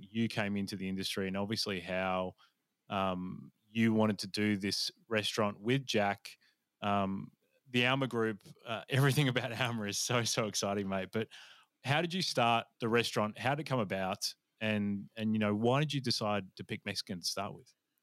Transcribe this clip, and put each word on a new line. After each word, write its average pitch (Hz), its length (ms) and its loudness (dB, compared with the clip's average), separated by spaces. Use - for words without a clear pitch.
you 113 160 0
came 104 300 -2
into 98 180 -2
the 95 120 -4
industry 95 400 -2
and 95 100 -4
obviously 101 420 -2
how, 92 540 -2
um, 95 600 -2
you 113 220 4
wanted 107 260 4
to 101 80 -6
do 104 300 0
this 98 340 -2
restaurant 104 500 0
with 127 260 0
Jack. 101 440 0
Um, 98 500 -2
the 123 160 4
Alma 135 200 2
Group, 113 300 0
uh, 113 180 -6
<laughs> - 40 -20
everything 139 400 4
about 120 300 -2
Alma 117 240 0
is 101 140 -2
so, 120 260 2
so 113 220 0
exciting, 101 420 0
mate. 95 240 -2
But 110 160 -2
how 143 180 2
did 170 120 -2
you 185 80 -2
start 117 440 4
the 120 80 -2
restaurant? 113 500 2
How 123 180 2
did 151 60 -6
it 139 80 -8
come 131 100 2
about? 95 540 -2
And, 104 440 0
and, 110 160 0
you 110 60 2
know, 104 140 2
why 120 280 4
did 147 120 -2
you 143 60 0
decide 104 460 0
to - 80 -14
pick 104 220 -8
Mexican 98 340 -6
to 82 60 -10
start 98 280 -4
with? - 140 -18